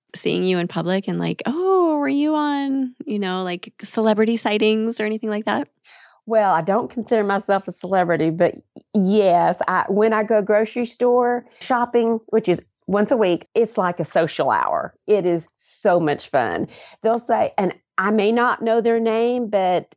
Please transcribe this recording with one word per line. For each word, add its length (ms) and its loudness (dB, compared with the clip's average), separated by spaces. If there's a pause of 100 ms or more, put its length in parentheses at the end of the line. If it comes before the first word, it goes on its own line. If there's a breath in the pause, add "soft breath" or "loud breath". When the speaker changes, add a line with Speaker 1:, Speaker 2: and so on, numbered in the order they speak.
(160)
Speaker 1:
seeing 280 -2
you 140 0
in 100 -2
public 400 -4
and 120 -4
like, 260 -4
"Oh, 540 0
were 100 -2
you 260 0
on," 600 -2 (100)
you 140 -4
know, 240 -4
like, 300 -8 (100)
celebrity 540 2
sightings 640 0
or 60 -2
anything 240 -4
like 160 -4
that? 220 -2 (580 soft breath)
Speaker 2:
Well, 280 2
I 80 2
don't 280 0
consider 340 0
myself 440 0
a 40 -8
celebrity, 600 0
but 240 2 (400)
yes, 720 4
I, 200 0
when 240 2
I 120 0
go 180 2
grocery 440 0
store 600 0 (160 soft breath)
shopping, 580 0 (120)
which 180 0
is 200 -2 (180)
once 240 2
a 60 2
week, 360 0
it's 240 0
like 220 -2
a 60 -2
social 440 0
hour. 440 -2 (140)
It 180 2
is 220 -2 (100)
so 420 0
much 300 -2
fun. 380 -2 (340 loud breath)
They'll 180 0
say, 380 -2
and 160 -2 (240)
I 140 0
may 200 2
not 300 0
know 200 0
their 180 2
name, 500 0
but 480 -2